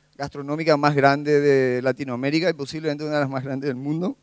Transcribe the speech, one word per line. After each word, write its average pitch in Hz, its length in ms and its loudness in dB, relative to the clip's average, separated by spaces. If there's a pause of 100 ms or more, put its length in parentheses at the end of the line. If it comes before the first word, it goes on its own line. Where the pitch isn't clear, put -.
(160)
gastronómica 143 640 -2
más 147 160 2
grande 143 440 4
de 131 440 2
Latinoamérica 135 680 -2
y 165 60 0
posiblemente 147 500 -6
una 151 100 -4
de 147 60 2
las 135 80 0
más 131 160 -6
grandes 135 240 -6
del 127 80 -2
mundo. 160 460 -4